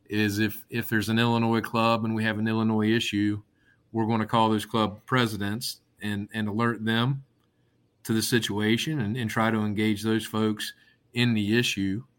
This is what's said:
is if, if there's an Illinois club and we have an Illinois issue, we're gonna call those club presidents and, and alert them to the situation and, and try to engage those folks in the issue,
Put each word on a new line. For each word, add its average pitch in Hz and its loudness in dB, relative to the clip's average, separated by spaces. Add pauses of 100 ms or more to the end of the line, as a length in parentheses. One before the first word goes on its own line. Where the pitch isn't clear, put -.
is 104 0
if, 107 -2
if 117 -6
there's 110 0
an 113 2
Illinois 117 2
club 113 0
and 110 -2
we 110 -2
have 110 0
an 110 -2
Illinois 110 2
issue, 104 0 (520)
we're 110 0
gonna 110 0
call 110 2
those 107 0
club 107 0
presidents 110 -2 (220)
and, 104 -6
and 110 -2
alert 113 0
them 120 2 (840)
to 113 -2
the 110 2
situation 110 0
and, 107 -2
and 113 -4
try 113 2
to 110 2
engage 107 0
those 110 0
folks 107 -2 (420)
in 120 2
the 107 2
issue, 101 -2 (160)